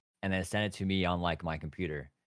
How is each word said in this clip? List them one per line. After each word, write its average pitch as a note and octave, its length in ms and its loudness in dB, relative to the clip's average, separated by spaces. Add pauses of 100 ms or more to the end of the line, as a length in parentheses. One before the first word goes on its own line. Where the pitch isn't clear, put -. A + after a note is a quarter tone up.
(220)
and F#2+ 100 0
then F#2 120 2
send G#2 220 0
it F#2+ 120 -2
to F#2+ 80 0
me F#2+ 200 2
on, F2 160 2
like, E2+ 220 0
my D#2+ 140 -2
computer D2+ 520 -6 (280)